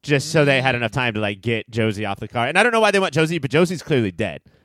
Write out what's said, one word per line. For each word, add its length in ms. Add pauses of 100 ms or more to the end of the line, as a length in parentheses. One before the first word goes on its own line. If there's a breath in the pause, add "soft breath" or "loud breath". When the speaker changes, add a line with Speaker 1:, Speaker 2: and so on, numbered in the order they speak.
Speaker 1:
just 320
so 100
they 180
had 140
Speaker 2:
Mm. 40
Speaker 1:
enough 120
time 220
to, 80
like, 200
get 280
Josie 360
off 140
the 80
car. 200
And 100
I 60
don't 100
know 80
why 100
they 80
want 140
Josie, 240
but 140
Josie's 300
clearly 300
dead. 300 (240 soft breath)